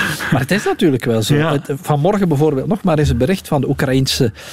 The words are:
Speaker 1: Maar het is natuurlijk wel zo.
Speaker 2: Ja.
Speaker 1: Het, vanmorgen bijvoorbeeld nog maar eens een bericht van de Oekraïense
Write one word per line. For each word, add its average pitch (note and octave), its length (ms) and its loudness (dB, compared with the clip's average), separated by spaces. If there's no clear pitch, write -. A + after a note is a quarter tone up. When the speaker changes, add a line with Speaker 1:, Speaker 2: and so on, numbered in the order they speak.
Speaker 1:
Maar B2 100 2
het C3+ 100 -4
is G3+ 140 0
natuurlijk E3+ 400 0
wel A2+ 160 0
zo. C3 140 0
Speaker 2:
Ja. D#3 160 2
Speaker 1:
Het, C#3+ 180 -4
vanmorgen F3+ 460 0
bijvoorbeeld C#3+ 400 2
nog G3+ 160 -2
maar D#3+ 160 2
eens C#3+ 100 2
een B2+ 80 2
bericht D3 300 0
van D3 140 0
de C3+ 80 -2
Oekraïense C3+ 600 0